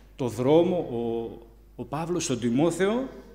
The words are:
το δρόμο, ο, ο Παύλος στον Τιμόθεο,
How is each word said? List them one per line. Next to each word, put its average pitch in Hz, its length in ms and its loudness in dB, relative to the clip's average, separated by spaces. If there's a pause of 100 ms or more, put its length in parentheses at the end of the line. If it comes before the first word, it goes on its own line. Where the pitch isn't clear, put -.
(160)
το 127 120 -2
δρόμο, 151 480 4
ο, 117 680 -6 (300)
ο 123 80 -10
Παύλος 165 400 -4
στον 123 160 -2
Τιμόθεο, 170 680 2 (260)